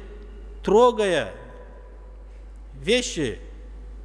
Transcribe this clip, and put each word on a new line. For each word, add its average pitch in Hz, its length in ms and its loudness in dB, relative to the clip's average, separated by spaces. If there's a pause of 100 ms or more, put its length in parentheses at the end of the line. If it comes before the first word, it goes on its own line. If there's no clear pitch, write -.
(640)
трогая 202 680 6 (1400)
вещи, 147 640 2 (680)